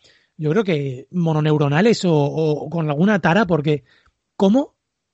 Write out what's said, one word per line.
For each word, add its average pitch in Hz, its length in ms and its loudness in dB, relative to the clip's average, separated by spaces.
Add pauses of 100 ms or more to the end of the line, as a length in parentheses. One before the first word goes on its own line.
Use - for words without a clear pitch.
(360)
yo 151 140 -4
creo 208 140 0
que 143 460 -6
mononeuronales 156 920 0
o, 175 100 2
o 151 540 -2
con 156 220 -4
alguna 180 300 0
tara, 185 260 2
porque 151 380 -2 (520)
¿cómo 214 380 0 (400)